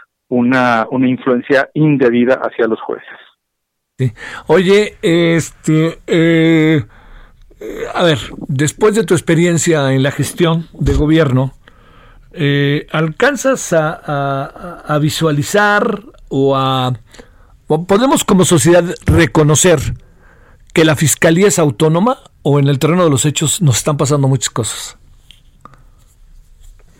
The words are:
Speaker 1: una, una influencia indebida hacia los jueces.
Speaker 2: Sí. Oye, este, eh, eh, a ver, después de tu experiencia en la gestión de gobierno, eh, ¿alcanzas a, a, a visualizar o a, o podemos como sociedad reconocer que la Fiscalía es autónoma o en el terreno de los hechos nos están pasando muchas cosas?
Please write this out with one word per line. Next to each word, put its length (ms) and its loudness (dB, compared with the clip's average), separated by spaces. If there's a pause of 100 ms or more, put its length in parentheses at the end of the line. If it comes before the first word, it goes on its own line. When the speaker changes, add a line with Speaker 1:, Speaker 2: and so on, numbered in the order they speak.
(300)
Speaker 1:
una, 600 0
una 160 0
influencia 640 0
indebida 640 2
hacia 320 -4
los 140 -2
jueces. 260 -10 (880)
Speaker 2:
Sí. 140 -2 (360)
Oye, 540 2
este, 1080 0
eh, 760 2 (760)
eh, 240 -12 (100)
a 100 -2
ver, 140 2 (300)
después 480 2
de 100 0
tu 80 0
experiencia 800 0
en 100 0
la 80 0
gestión 600 -2
de 220 -2
gobierno, 580 0 (800)
eh, 580 -2
¿alcanzas 800 -2
a, 340 -2
a, 760 -8 (160)
a 40 0
visualizar 1000 -2 (280)
o 280 0
a, 340 -2 (760)
o 180 -2
podemos 400 0
como 180 2
sociedad 400 4 (220)
reconocer 760 2 (920)
que 100 2
la 120 2
Fiscalía 520 2
es 120 0
autónoma 580 0 (260)
o 160 2
en 80 2
el 120 0
terreno 260 2
de 40 4
los 160 0
hechos 360 -2
nos 160 2
están 200 -2
pasando 300 0
muchas 240 -2
cosas? 460 -8 (2000)